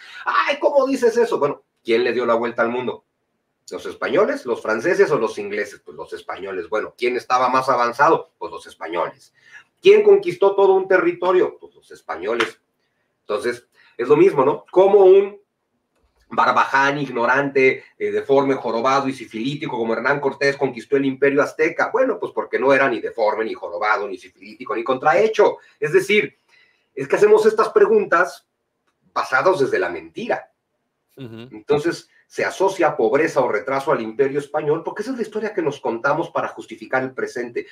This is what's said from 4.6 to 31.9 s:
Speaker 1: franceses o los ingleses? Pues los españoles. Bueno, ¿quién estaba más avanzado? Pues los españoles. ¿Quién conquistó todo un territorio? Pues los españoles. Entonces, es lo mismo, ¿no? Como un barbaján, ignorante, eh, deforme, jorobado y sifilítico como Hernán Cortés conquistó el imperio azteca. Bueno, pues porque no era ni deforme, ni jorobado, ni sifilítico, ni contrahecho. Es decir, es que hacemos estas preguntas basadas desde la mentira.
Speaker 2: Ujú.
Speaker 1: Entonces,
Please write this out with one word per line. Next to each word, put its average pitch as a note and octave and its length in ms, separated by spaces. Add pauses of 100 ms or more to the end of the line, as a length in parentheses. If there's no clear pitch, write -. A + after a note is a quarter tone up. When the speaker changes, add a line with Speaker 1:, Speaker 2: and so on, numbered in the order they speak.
Speaker 1:
franceses D#3+ 480
o C#3 80
los A2+ 200
ingleses? G2+ 420
Pues - 160
los - 160
españoles. F#2 560
Bueno, G#2 280
¿quién B2 200
estaba B2+ 320
más B2+ 200
avanzado? B2+ 720
Pues - 140
los - 160
españoles. - 640 (480)
¿Quién G#3 220
conquistó G3 500
todo G3 200
un F#3 120
territorio? F3+ 720
Pues - 160
los - 160
españoles. G#2 720 (640)
Entonces, - 440 (300)
es - 100
lo D3 100
mismo, E3 280
¿no? A3 260
Como G3 300
un G3 400 (880)
barbaján, C3+ 720
ignorante, C3 840 (160)
eh, G#2 140
deforme, C3+ 420
jorobado C3 540
y C3 40
sifilítico B2+ 640
como A2+ 180
Hernán C3+ 260
Cortés C#3 360
conquistó C3 400
el C#3 80
imperio C#3 380
azteca. - 500
Bueno, B3 280
pues B2 120
porque B2+ 280
no C3 120
era C3+ 160
ni A2 120
deforme, G#2 440
ni F#2+ 100
jorobado, F#2 520
ni F#2 100
sifilítico, G#2 600
ni A#2 80
contrahecho. D#3 720 (240)
Es D3+ 120
decir, F#3+ 460 (560)
es C#3 140
que G3+ 80
hacemos G#3+ 300
estas G#3+ 240
preguntas G3 760 (640)
basadas C3 460
desde A2 220
la F2+ 80
mentira. - 640 (640)
Speaker 2:
Ujú. A#2 340
Speaker 1:
Entonces, D3 580 (180)